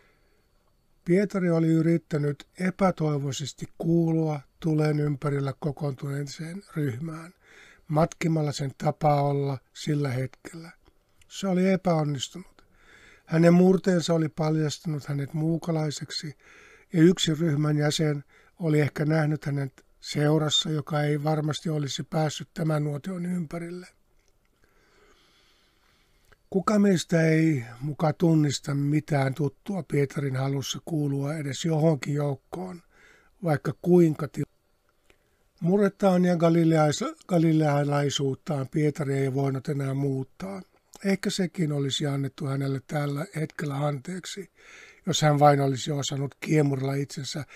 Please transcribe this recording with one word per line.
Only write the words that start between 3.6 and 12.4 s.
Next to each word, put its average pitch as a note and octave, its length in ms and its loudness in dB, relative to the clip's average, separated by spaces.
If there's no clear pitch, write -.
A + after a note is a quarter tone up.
kuulua D#3+ 600 0
tulen D3+ 400 0
ympärillä C#3+ 600 -2
kokoontuneeseen C#3+ 1040 -8
ryhmään, D#3+ 580 -6
matkimalla D#3+ 640 0
sen C3+ 260 -6
tapaa D3 440 2
olla C#3+ 360 0
sillä C#3+ 360 -2
hetkellä. C3 640 -8
Se - 200 -8
oli F#3 240 2
epäonnistunut. D#3+ 920 -2